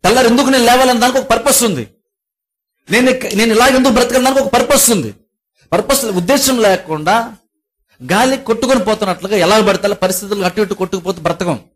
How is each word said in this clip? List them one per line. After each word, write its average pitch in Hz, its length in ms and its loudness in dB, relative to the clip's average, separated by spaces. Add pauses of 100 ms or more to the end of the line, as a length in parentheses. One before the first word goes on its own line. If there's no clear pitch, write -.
తెల్లారు 240 220 4
ఎందుకు 240 220 2
నేను 254 160 2
లేవాలని 247 360 4
దానికి 254 180 2
ఒక - 120 -4
purpose 226 340 2
ఉంది. 147 200 -4 (1040)
నేను 247 220 2
ఇక-, 247 240 -4
నేను 226 180 2
ఇలాగ 247 220 4
ఎందుకు 254 200 2
బ్రతకాలని 247 300 0
దానికి 269 180 2
ఒక - 100 -4
purpose 262 380 2
ఉంది. 139 200 -2 (640)
Purpose, 226 320 -2
ఉద్దేశం 226 580 -2
లేకుండా 180 520 0 (880)
గాలి 220 380 0
కొట్టుకొని 233 420 0
పోతున్నట్లుగా 196 560 -4
ఎలా 185 240 2
పడితే 196 260 0
అలా 202 80 0
పరిస్థితులు 196 500 -4
అటు 180 160 -2
ఇటు 202 140 -2
కొట్టుకుపోతూ 185 480 -6
బ్రతకం. 170 360 -4 (180)